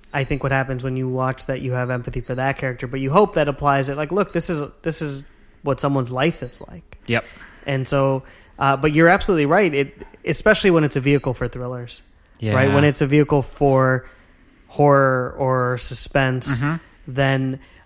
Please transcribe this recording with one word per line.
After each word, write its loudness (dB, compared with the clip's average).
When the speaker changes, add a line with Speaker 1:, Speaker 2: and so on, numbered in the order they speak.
Speaker 1:
I -2
think -6
what -2
happens -4
when -6
you -4
watch -4
that, -8
you -6
have -4
empathy -6
for -8
that -2
character, -8
but -8
you -4
hope 4
that 0
applies 0
it. -6
Like, -6
"Look, -2
this -2
is, -4
this -6
is -8
what -2
someone's -2
life -2
is -14
like." -20
Speaker 2:
Yep. -2
Speaker 1:
And -4
so, 0
uh, 2
but 0
you're 6
absolutely 4
right. 2
It, -4
especially 2
when 4
it's 0
a -2
vehicle 0
for -6
thrillers, -12
right? 2
Speaker 2:
Yeah. 4
Speaker 1:
When 6
it's 4
a 0
vehicle 4
for 2
horror 4
or 0
suspense, -2
Speaker 2:
Mm-hmm. -2
Speaker 1:
then, -2